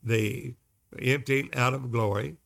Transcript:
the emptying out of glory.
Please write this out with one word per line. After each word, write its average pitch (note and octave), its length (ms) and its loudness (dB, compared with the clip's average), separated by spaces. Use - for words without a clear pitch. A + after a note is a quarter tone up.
the A#2 520 0
emptying C3+ 520 2
out B2+ 200 2
of C3 180 -4
glory. A2+ 540 0